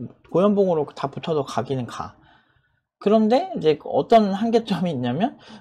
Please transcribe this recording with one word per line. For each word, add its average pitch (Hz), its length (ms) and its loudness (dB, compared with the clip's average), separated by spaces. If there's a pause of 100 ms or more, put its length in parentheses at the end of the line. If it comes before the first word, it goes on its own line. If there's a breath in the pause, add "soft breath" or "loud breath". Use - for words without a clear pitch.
(300)
고연봉으로 185 640 2
다 - 140 -6
붙어도 147 360 -4
가기는 127 420 -6
가. - 280 -12 (840 soft breath)
그런데 220 580 2
이제 156 280 2
어떤 208 480 4
한계점이 202 580 -2
있냐면 139 480 -4 (220 loud breath)